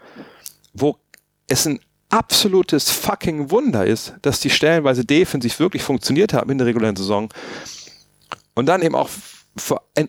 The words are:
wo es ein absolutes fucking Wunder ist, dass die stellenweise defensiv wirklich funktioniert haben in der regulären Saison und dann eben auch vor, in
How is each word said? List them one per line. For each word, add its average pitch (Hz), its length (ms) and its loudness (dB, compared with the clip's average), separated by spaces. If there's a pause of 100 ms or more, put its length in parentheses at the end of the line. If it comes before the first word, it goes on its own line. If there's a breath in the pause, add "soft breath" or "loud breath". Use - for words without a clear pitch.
(720 loud breath)
wo 143 240 0 (500)
es - 200 0
ein 143 140 -2 (280)
absolutes 190 800 2
fucking 156 600 -4
Wunder 185 340 2
ist, - 360 -2
dass 139 180 0
die 143 100 -2
stellenweise 147 540 2
defensiv 143 560 0
wirklich 180 240 -2
funktioniert 147 480 0
haben 127 200 0
in 139 60 -2
der 123 100 2
regulären 110 280 0
Saison 101 320 -2 (1300 loud breath)
und 127 140 0
dann 180 140 4
eben 156 140 2
auch 135 140 0 (480)
vor, - 260 -4 (100)
in 156 160 2